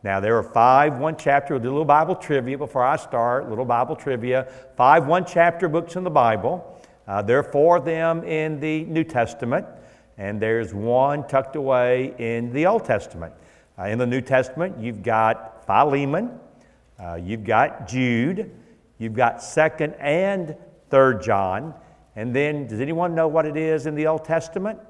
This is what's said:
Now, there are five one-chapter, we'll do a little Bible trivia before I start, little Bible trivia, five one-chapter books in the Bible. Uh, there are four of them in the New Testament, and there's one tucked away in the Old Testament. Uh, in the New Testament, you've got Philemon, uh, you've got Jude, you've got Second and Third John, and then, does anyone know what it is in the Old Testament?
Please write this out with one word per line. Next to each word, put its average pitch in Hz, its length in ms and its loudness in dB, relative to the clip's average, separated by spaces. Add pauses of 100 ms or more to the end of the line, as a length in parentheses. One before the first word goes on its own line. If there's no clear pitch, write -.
Now, 98 160 -2
there 110 180 2
are 107 60 2
five 131 540 4
one-chapter, 143 560 0
we'll 123 100 -4
do 127 60 -4
a - 20 -4
little 151 140 -2
Bible 160 300 2
trivia 135 420 -4
before 131 260 -2
I 143 140 2
start, 120 500 -2
little 110 160 -6
Bible 127 320 0
trivia, 127 560 -2 (240)
five 139 320 6
one-chapter 170 640 2
books 165 260 -2
in 185 80 -6
the 180 80 -4
Bible. 120 720 0 (240)
Uh, 101 140 -2
there 120 180 2
are 143 40 0
four 160 340 4
of 139 80 -2
them 165 400 -2
in 156 340 -4
the 156 240 -4
New 160 220 -2
Testament, 123 600 -2 (520)
and 104 240 -6
there's 110 320 0
one 127 560 0
tucked 135 260 -2
away 131 600 0
in 117 340 -4
the 147 140 -2
Old 214 180 2
Testament. 85 500 -4 (460)
Uh, 92 60 -8
in 107 120 -4
the 123 80 0
New 123 160 -2
Testament, 147 560 0
you've 110 260 -10
got 110 600 0
Philemon, 143 720 0 (600)
uh, 85 160 -10
you've 98 280 -8
got 110 440 2
Jude, 127 640 -2 (480)
you've 110 160 -8
got 120 260 2
Second 156 540 -2
and 170 600 -2 (340)
Third 131 340 4
John, 101 500 -2 (420)
and 117 180 -6
then, 143 340 -2
does 107 120 -6
anyone 165 360 -2
know 160 120 2
what 156 200 2
it 151 100 -4
is 156 300 -2
in 151 80 -4
the 151 120 -2
Old 156 160 -2
Testament? 185 560 -4 (100)